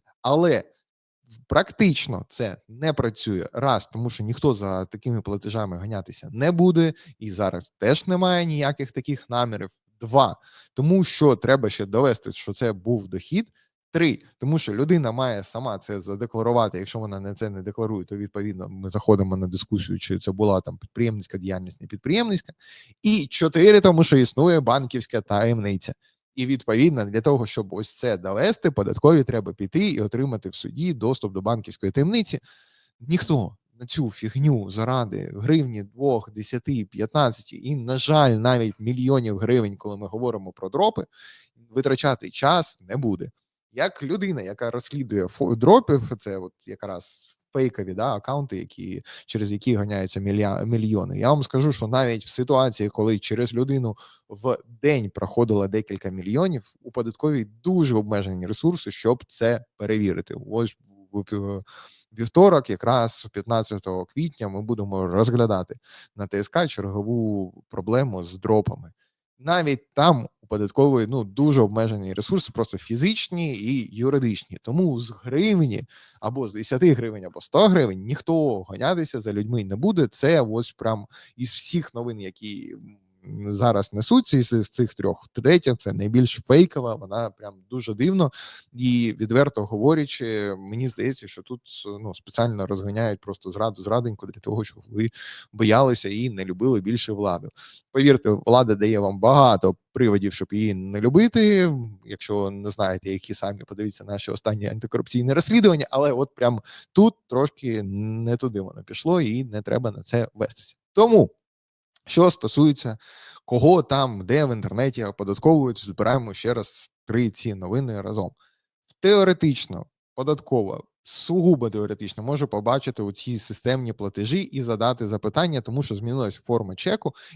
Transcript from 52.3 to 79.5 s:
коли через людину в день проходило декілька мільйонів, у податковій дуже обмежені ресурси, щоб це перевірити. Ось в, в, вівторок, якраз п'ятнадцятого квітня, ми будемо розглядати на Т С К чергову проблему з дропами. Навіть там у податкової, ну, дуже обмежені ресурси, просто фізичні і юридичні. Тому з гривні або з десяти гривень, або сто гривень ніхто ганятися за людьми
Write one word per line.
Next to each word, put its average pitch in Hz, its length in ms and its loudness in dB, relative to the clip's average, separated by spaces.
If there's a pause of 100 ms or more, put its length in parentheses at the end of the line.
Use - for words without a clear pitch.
коли 107 300 0
через 117 340 -4
людину 127 440 -2 (320)
в 110 280 -4 (240)
день 135 280 2
проходило 101 580 0
декілька 101 420 -6
мільйонів, 110 720 -4
у 127 100 -18
податковій 123 540 -4
дуже 139 500 0
обмежені 98 520 -2
ресурси, 151 440 -2
щоб 120 360 0
це 117 380 -2 (120)
перевірити. 104 580 -2 (160)
Ось 113 260 -4 (340)
в, 101 260 -6
в, 98 260 -6 (540)
вівторок, 160 520 6
якраз 113 640 0
п'ятнадцятого 101 760 -4
квітня, 147 420 -6
ми 98 140 -8
будемо 101 460 -4
розглядати 110 680 2 (400)
на 101 120 -10
Т 101 100 -4
С 101 100 -4
К 165 200 -2
чергову 104 840 -4 (160)
проблему 104 540 -2
з 87 140 -14
дропами. 104 540 0 (500)
Навіть 151 520 -2
там 143 340 4 (140)
у - 60 -20
податкової, 113 600 2
ну, 123 160 -4
дуже 135 380 4
обмежені 107 520 0
ресурси, 165 400 -2
просто 107 240 -4
фізичні 160 800 -2
і 110 380 -4
юридичні. 120 640 0
Тому 143 380 -2
з 117 120 -12
гривні 143 760 0 (320)
або 123 280 -6
з 98 60 -12
десяти 131 400 4
гривень, 110 320 -4
або - 160 -14
сто 196 260 4
гривень 120 360 4
ніхто 143 580 0
ганятися 131 600 -4
за 107 120 -6
людьми 107 300 -4